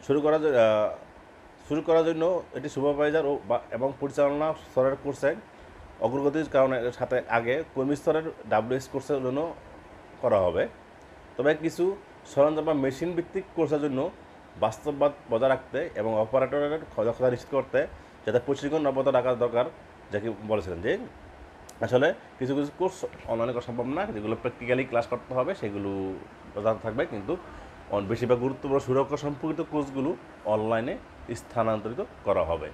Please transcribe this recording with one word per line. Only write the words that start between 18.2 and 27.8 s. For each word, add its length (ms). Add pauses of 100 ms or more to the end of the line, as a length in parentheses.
যাতে 200
প্রশিক্ষণ 400
অব্যাহত 220
রাখা 260
দরকার, 300 (480)
যাকে 160 (200)
বলেছিলেন 340
যে 160 (840)
আসলে 340 (240)
কিছু 160
কিছু 240
কোর্স 260 (220)
অনলাইনে 260
করা 140
সম্ভব 200
না, 200
যেগুলো 300
practically 480
class 220
করতে 280
হবে 200
সেগুলো 360 (600)
প্রধান 300
থাকবে, 240
কিন্তু 300 (540)